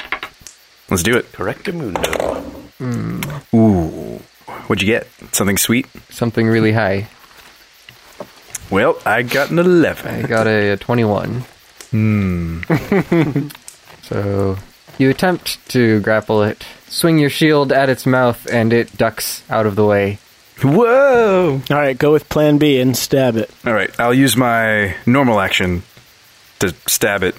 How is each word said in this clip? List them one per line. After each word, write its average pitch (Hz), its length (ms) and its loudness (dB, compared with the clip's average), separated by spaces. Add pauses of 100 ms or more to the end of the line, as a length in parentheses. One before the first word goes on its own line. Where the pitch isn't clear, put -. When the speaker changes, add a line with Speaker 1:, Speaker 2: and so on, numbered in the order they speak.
(880)
Speaker 1:
Let's 165 140 -2
do 120 140 2
it. - 160 -6
Speaker 2:
Correctamundo. - 1160 -6 (280)
Speaker 3:
Mm. 113 760 -8
Speaker 1:
Ooh. 90 640 2 (500)
What'd 107 140 -2
you 98 60 -2
get? 113 200 0 (240)
Something 98 260 0
sweet? 120 300 0 (220)
Speaker 3:
Something 117 380 -2
really 110 260 2
high. 101 340 -2 (1600)
Speaker 1:
Well, 113 360 0
I 110 180 0
got 135 280 -2
an 160 80 0
eleven. 113 640 2
Speaker 3:
I - 20 -4
got 113 200 0
a, 104 240 2
a 98 60 0
twenty-one. 113 680 -2 (460)
Speaker 1:
Hmm. 92 800 0
Speaker 3:
<laughs> 156 800 0 (540)
So 98 540 -2 (400)
you 135 120 2
attempt - 600 -2
to 113 320 2
grapple 110 420 0
it, 107 220 -4 (220)
swing 165 300 0
your 147 120 2
shield 147 420 2
at 135 180 2
its 123 160 -2
mouth, 127 460 2
and 113 220 2
it - 240 0
ducks - 520 -4
out 113 160 0
of 101 100 -2
the 107 100 2
way. 101 340 0 (420)
Speaker 1:
Whoa! 214 1080 2
Speaker 4:
All 147 80 0
right, 135 200 0
go 147 140 2
with 151 180 2
plan 151 280 2
B 143 220 2
and 127 180 0
stab 127 400 0
it. 107 120 -4 (160)
Speaker 1:
All 120 80 0
right, 98 260 -2
I'll 120 140 2
use 131 220 2
my 110 600 0 (100)
normal 120 340 2
action 92 440 -2 (760)
to 92 160 -2 (120)
stab 101 360 0
it 90 160 0